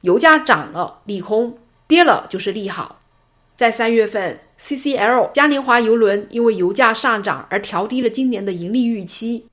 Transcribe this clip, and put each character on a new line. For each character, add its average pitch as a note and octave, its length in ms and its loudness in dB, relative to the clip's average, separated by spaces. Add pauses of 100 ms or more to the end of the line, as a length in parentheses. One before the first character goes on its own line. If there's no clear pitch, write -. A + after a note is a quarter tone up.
油 F3+ 160 2
价 D#4 200 6
涨 G3 340 -2
了 E3+ 320 -8
利 G3+ 160 -8
空， A3+ 380 -4 (280)
跌 E4+ 180 4
了 A3+ 240 2
就 F#3 100 -8
是 G3 140 -4
利 G3 160 -8
好。 - 320 -12 (560)
在 A#3 140 2
三 A3+ 220 -2
月 A3 140 4
份 G3 340 -6 (160)
，C - 200 -8
C C4+ 180 -2
L A3+ 400 2
嘉 C#4+ 140 4
年 C#4 120 2
华 A#3+ 200 2
邮 A3+ 160 4
轮 G#3 340 2
因 A#3 140 -2
为 A3+ 100 4
油 F3+ 180 0
价 A3+ 220 2
上 A3 260 -2
涨 E3 300 -6
而 G3 100 -2
调 G3 260 -4
低 B3 140 -4
了 B3 80 0
今 C4 220 -2
年 G3+ 140 -4
的 G3 80 -4
盈 F3 200 -6
利 B3 140 2
预 G#3+ 180 -4
期 A3+ 480 -8